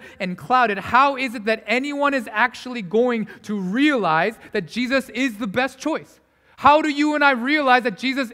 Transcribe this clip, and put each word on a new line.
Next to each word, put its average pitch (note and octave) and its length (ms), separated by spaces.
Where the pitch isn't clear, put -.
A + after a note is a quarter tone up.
and F#3 180
clouded, A#3 400
how C4+ 380
is B3+ 180
it G#3 120
that A3 200
anyone C#4+ 480
is B3 160
actually B3 520
going A3 440
to G#3+ 160
realize G3+ 760
that F#3+ 160
Jesus B3 400
is A#3 300
the A3+ 100
best B3 280
choice? C#4+ 440
How D4 260
do D4+ 60
you D4 280
and D4 80
I C#4 80
realize B3+ 500
that G#3+ 160
Jesus B3+ 360